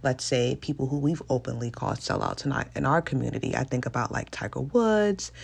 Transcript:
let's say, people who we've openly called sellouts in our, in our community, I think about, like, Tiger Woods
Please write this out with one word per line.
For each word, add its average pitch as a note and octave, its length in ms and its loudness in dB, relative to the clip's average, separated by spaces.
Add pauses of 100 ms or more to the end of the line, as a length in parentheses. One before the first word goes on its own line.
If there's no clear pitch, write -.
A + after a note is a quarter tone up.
let's C3 220 0
say, B2 360 2
people C#3 280 -2
who C#3+ 100 0
we've D3 320 2
openly A#2+ 400 0
called - 300 -4
sellouts - 480 -2
in C#3 40 2
our, - 140 -2 (100)
in C#3+ 80 -2
our D3+ 200 4
community, B2+ 520 -2
I - 80 2
think B2+ 220 -2
about, A#2+ 260 -2
like, - 200 -6
Tiger - 300 -6
Woods G#3 720 4 (120)